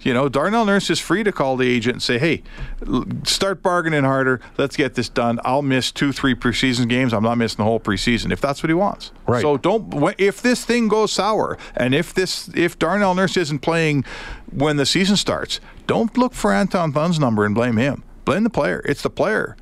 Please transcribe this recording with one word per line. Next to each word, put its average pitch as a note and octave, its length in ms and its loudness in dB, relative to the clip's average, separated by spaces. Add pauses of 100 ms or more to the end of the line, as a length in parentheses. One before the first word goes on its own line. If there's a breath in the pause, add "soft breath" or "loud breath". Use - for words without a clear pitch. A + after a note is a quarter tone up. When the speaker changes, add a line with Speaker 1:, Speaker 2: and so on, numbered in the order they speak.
Speaker 1:
You C3 140 0
know, C#3 120 2
Darnell F#3+ 380 0
Nurse G3 240 2
is E3+ 100 2
free G3 240 0
to G3+ 80 2
call C3+ 240 0
the B2+ 140 2
agent A#2+ 260 2
and G#2+ 60 -8
say, B2 160 0
"Hey, D#3 240 0 (460 loud breath)
l-, B2+ 180 0 (200)
start G3 360 0
bargaining E3 440 2
harder. C3 360 2 (160 loud breath)
Let's C3+ 180 -2
get C3 200 0
this A#2+ 120 -2
done. A#2 380 0
I'll C3 160 0
miss C3+ 300 0
two, C#3+ 200 0
three C3 220 0
preseason B2 540 0
games. B2 260 0
I'm G#2+ 80 0
not A#2 160 2
missing A#2 200 -2
the G#2+ 80 0
whole A2+ 140 2
preseason," G2 520 0
if F2+ 100 -2
that's C#3 220 -2
what D#3+ 80 0
he - 20 2
wants. G3 380 -2 (160)
Speaker 2:
Right. A#2+ 160 2
Speaker 1:
So D3 140 2
don't, F3 360 -2
wh-, G3 260 0
if G3 220 2
this B3 240 2
thing A#3 220 2
goes G#3+ 240 2
sour, F#3 480 0 (160 loud breath)
and B2+ 180 2
if E3 180 0
this, - 440 -4
if D#3+ 240 0
Darnell F#3 340 2
Nurse F#3 240 0
isn't D3+ 220 -2
playing D#3+ 440 2 (480 loud breath)
when D3 260 0
the C#3 100 2
season F#3+ 280 2
starts, F2 440 -4 (260 loud breath)
don't A3 320 0
look B3 160 2
for G#3 180 0
Anton F#3+ 400 0
Thunn's D#3 280 0
number A2+ 260 2
and G#2 80 0
blame A#2 240 2
him. B2 260 0 (220)
Blame F3+ 180 2
the A#3 60 2
player. D#3+ 360 0
It's - 180 -2
the C#3 80 -2
player - 500 -2